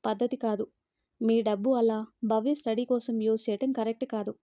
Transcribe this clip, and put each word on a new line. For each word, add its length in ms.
పద్ధతి 340
కాదు, 280
మీ 200
డబ్బు 300
అలా 260
భవ్య 320
స్టడీ 300
కోసం 360
యూజ్ 220
చేయటం 280
కరెక్ట్ 340
కాదు" 380